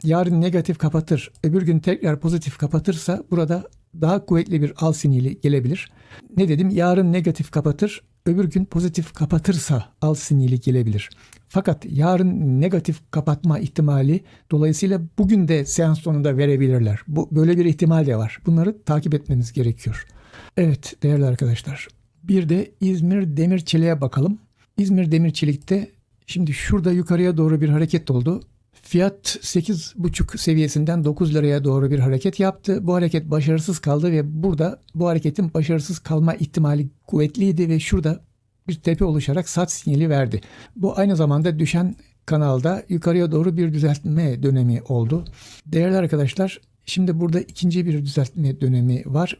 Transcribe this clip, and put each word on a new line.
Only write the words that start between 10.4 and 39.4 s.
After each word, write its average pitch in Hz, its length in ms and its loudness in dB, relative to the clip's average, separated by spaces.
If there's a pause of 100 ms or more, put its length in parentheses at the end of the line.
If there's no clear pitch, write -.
gelebilir. 117 500 0 (380)
Fakat - 380 -2
yarın 160 760 2
negatif 170 500 -2
kapatma 151 480 0
ihtimali 143 640 0 (280)
dolayısıyla 160 500 0 (160)
bugün 196 300 4
de 151 180 0
seans 156 340 0
sonunda 147 380 0
verebilirler. 131 680 2
Bu, 156 240 -2
böyle 160 260 4
bir 175 80 4
ihtimal 160 400 2
de 123 100 0
var. 110 300 -4
Bunları 170 380 0
takip 151 300 -2
etmemiz 131 400 -2
gerekiyor. 117 540 -4 (500)
Evet - 460 -2
değerli 143 220 2
arkadaşlar, 127 640 -2 (360)
bir 175 260 2
de 190 220 0 (100)
İzmir 185 560 0
Demir 180 220 2
Çelik'e 165 420 0
bakalım. 147 380 -2 (380)
İzmir 185 340 2
Demir 160 200 4
Çelik'te 165 600 -2 (360)
şimdi 160 260 -2
şurada 180 380 0
yukarıya 180 460 0
doğru 156 240 2
bir 151 80 2
hareket 156 420 0
oldu. 127 300 0 (400)
Fiyat - 600 -2
sekiz 175 560 -4
buçuk 180 420 -4
seviyesinden 156 640 0
dokuz 151 320 0
liraya 147 280 2
doğru 139 280 0
bir 143 80 2
hareket 131 400 0
yaptı. 190 480 -2
Bu 180 60 2
hareket 165 380 0
başarısız 156 480 0
kaldı 151 320 0
ve 156 320 -2
burada 170 380 -2 (140)
bu 175 120 0
hareketin 160 460 -2
başarısız 156 460 -2
kalma 160 340 0
ihtimali 147 560 -2 (180)
kuvvetliydi 165 640 0
ve 160 100 2
şurada 160 440 -2 (440)
bir 170 80 -4
tepe 165 300 0
oluşarak 151 440 0